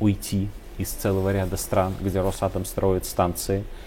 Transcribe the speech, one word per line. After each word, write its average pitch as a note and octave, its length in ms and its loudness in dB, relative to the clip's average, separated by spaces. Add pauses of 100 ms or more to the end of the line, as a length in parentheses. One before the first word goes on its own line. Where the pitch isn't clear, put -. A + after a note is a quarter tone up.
уйти G2+ 480 2 (300)
из G2 100 -2
целого F#2+ 440 0
ряда F#2+ 240 0
стран, F#2+ 440 0
где F#2+ 200 0
Росатом F#2+ 440 0
строит F#2+ 400 2
станции G2 600 0 (220)